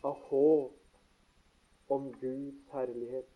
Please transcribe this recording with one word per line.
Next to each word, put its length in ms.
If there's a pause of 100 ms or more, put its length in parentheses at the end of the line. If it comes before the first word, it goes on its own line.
Av 140 (100)
håp 1700
om 260
Guds 540
herlighet. 600